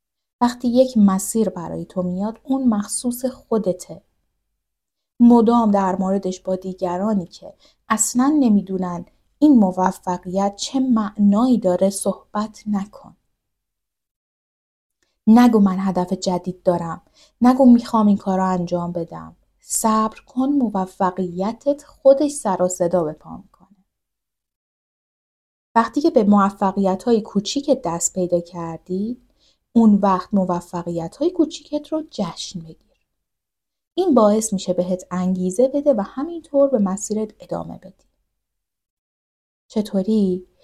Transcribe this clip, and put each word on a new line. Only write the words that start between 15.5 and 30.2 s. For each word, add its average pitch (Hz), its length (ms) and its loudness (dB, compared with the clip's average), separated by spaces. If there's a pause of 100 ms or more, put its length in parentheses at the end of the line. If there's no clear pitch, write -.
«من 196 200 2
هدف 185 340 -2
جدید 185 500 -6
دارم.» 170 400 -2 (380)
نگو 254 260 4
«می‌خوام 233 400 4
این 202 100 4
کار 190 220 -2
رو 190 60 0
انجام 175 480 -4
بدم.» 165 440 -12 (240)
صبر 220 600 -2
کن، 262 280 -4
موفقیتت 202 1300 -2
خودش 277 480 2
سر 190 320 -4
و 180 60 2
صدا 180 360 -2
به 151 80 -6
پا 165 240 -18
می‌کنه. - 480 -20 (1900)
وقتی 226 260 0
که 320 100 2
به 233 140 2
موفقیت‌های 196 960 0
کوچیک 254 640 -4
دست 170 280 -4
پیدا 175 280 -2
کردی، 180 840 -8 (500)
اون 226 220 6
وقت 190 400 0